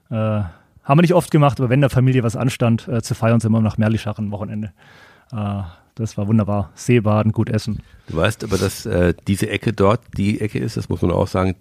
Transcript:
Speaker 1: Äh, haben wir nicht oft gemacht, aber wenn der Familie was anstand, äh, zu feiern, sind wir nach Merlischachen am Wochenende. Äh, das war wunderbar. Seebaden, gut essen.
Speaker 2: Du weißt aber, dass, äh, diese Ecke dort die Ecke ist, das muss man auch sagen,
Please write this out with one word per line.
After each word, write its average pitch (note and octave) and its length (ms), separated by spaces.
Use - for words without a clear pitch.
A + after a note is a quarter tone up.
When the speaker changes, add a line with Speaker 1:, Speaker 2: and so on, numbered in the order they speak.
Speaker 1:
Äh, - 60
haben G#2+ 840
wir - 20
nicht F3 120
oft F3 180
gemacht, C#3+ 280
aber B2+ 100
wenn C3 120
der C#3 80
Familie B2+ 340
was A#2 140
anstand, A#2+ 500
äh, A#2 140
zu - 120
feiern, A#2 280
sind A2 100
wir A2+ 80
nach G#2+ 180
Merlischachen A2 500
am G2+ 40
Wochenende. G#2 400
Äh, G2+ 300
das A2+ 200
war G#2 120
wunderbar. G2+ 480
Seebaden, G#2+ 580
gut G#2+ 160
essen. G#2+ 320
Speaker 2:
Du - 80
weißt F#2 300
aber, F#2+ 120
dass, F#2+ 280
äh, F2+ 300
diese G2+ 220
Ecke G#2 240
dort G2+ 260
die G2+ 240
Ecke G#2+ 200
ist, A#2+ 180
das G#2+ 120
muss F#2 120
man F2+ 100
auch F#2 160
sagen, F#2 340